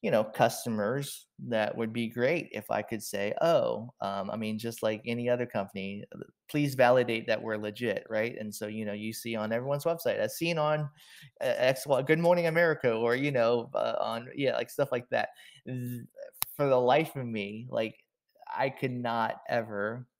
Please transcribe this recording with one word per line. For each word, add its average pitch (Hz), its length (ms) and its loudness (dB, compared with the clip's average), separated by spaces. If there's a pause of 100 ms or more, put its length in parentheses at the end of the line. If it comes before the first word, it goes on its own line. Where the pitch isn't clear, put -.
you 208 80 0
know, 110 140 4
customers 117 1040 -2 (100)
that 113 380 0
would 113 160 -2
be 117 160 -2
great 127 420 0
if - 220 -6
I 107 100 0
could 104 220 -6
say, 101 360 -4
"Oh," 123 600 2
um, 98 320 -4
I - 40 -6
mean, 110 220 -4
just 113 240 -6
like 110 240 0
any 120 220 -2
other 123 180 2
company, 98 680 -6
uh, - 60 -18 (320)
"Please 143 240 0
validate 120 540 4
that 110 120 2
we're 113 160 -2
legit," 107 540 -2
right? 110 260 0
And 107 160 -8
so, 107 140 -8
you 107 180 -6
know, 104 100 -4
you 107 180 -6
see 117 240 -6
on 107 160 -2
everyone's 135 320 -2
website, 165 320 0
as 110 200 -2
seen 170 220 -2
on, 151 320 0 (500)
uh, 123 160 0
X, 131 300 2
well, 135 160 2
Good 156 160 4
Morning 170 300 4
America, 160 440 2
or, 117 220 2
you 139 160 0
know, 120 440 2
uh, 117 260 0
on, 117 340 -4
yeah, 131 220 0
like, 117 140 -4
stuff - 200 0
like 123 200 -4
that. 113 200 0 (360)
Th-, 123 360 -6 (540)
for 147 100 2
the 131 140 8
life 143 340 4
of 135 100 -6
me, 110 460 -6
like, 113 340 -4 (480)
I 135 180 0
could 135 220 -4
not 117 560 -2
ever 110 600 -2 (120)